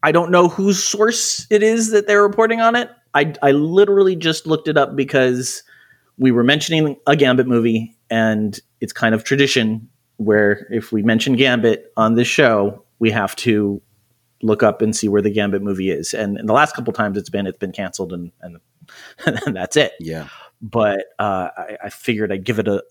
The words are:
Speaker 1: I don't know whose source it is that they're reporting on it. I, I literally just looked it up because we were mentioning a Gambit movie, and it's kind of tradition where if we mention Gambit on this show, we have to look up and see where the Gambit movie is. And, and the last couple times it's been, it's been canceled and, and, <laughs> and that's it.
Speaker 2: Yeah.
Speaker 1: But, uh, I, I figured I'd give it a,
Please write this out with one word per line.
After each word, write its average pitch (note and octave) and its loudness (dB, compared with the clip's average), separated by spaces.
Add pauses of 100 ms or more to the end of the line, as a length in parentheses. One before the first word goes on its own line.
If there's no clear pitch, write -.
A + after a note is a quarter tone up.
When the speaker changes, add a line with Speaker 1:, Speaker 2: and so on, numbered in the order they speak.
Speaker 1:
I D3+ 2
don't E3+ 2
know F3+ 4
whose F#3+ 0
source - -2
it G#3+ 2
is A3+ 2
that G#3 2
they're G#3 4
reporting A3+ 0
on A3+ 2
it. A#3+ -2 (240)
I, D3 2
I C#3+ 6
literally F#3+ 4
just E3 -4
looked D#3 -2
it D#3 2
up C#3 0
because C3 0 (560)
we B2+ 4
were A#2+ 4
mentioning D3+ 0 (100)
a C#3+ 4
Gambit C3 2
movie, A#2 0 (140)
and A2 0 (200)
it's G#2+ -8
kind A2 0
of G#2+ -4
tradition A#2+ 0 (280)
where G#2 2
if A2+ -6
we G#2+ -2
mention A2+ 2
Gambit A#2+ 2
on A2+ 2
this A#2+ 2
show, G#2+ 2 (140)
we A2+ 2
have G#2+ -4
to G#2 0 (600)
look G#2+ 0
up A2 2
and G#2+ -2
see G#2+ -2
where G2+ 2
the G#2 0
Gambit G2+ -2
movie F#2+ -4
is. D#2+ -6
And, G2+ -6
and A2 -8
the G#2+ 0
last C#3+ 2
couple A#2 -6
times G#2 -4
it's G2+ -10
been, G2 -4
it's F2+ -10
been F#2+ -8
canceled F#2 -10
and, F2 -12 (100)
and, F2 -18 (680)
<laughs> - -
and C3+ -4
that's F#2 -2
it. C3+ 0
Speaker 2:
Yeah. D#2+ -10 (340)
Speaker 1:
But, G#2 -2 (120)
uh, F#2+ -4
I, G#2 -14
I G#2 -12
figured G#2+ -4
I'd F#2+ -6
give G#2+ -4
it G2+ -2
a, G2+ -2